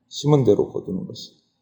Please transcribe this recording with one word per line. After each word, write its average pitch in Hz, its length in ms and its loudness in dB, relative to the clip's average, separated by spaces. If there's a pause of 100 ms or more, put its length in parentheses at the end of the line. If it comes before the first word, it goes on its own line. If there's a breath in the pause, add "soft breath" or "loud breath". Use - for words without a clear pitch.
심은 143 380 2
대로 104 240 2
거두는 - 360 -10
것이. - 260 -16 (300)